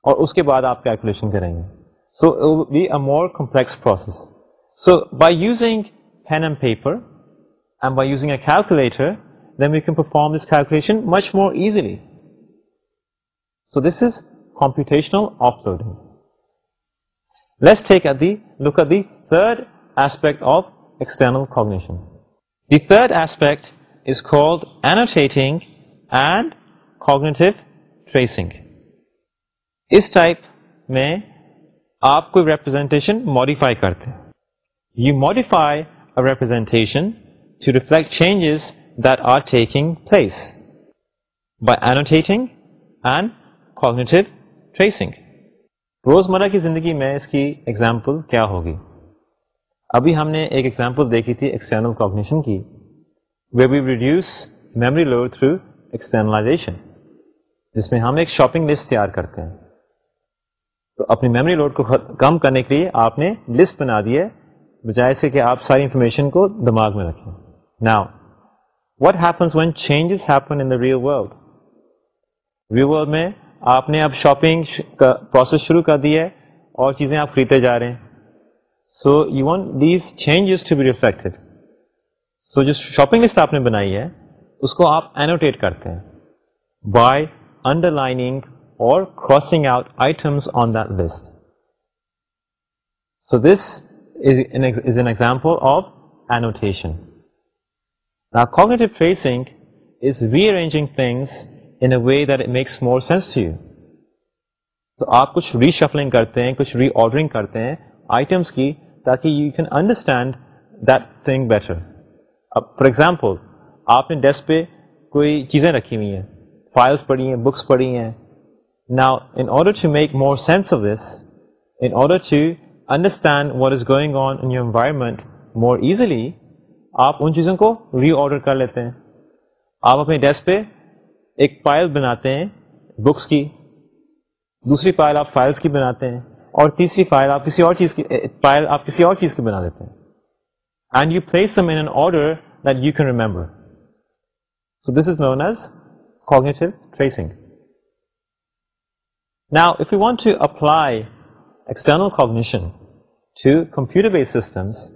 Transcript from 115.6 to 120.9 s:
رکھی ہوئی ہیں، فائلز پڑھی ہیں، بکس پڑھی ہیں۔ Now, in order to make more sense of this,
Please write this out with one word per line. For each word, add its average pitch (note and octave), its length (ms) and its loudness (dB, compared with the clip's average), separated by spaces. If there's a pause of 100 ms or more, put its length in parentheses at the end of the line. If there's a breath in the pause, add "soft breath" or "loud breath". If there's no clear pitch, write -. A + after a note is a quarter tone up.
رکھی A#2+ 260 -4
ہوئی G#2 180 -6
ہیں، F#2+ 80 -10 (520)
فائلز C3 300 4
پڑھی C3 220 -2
ہیں، C3 80 -2
بکس B2 320 -2
پڑھی B2+ 300 2
ہیں۔ A2+ 140 -8 (880)
Now, C3 120 4 (300)
in B2+ 80 -4
order D#3+ 220 0
to F3 180 -2
make D3 320 0
more C#3 160 0
sense F#3 380 0
of A#2+ 80 -4
this, G#2 200 -4 (760)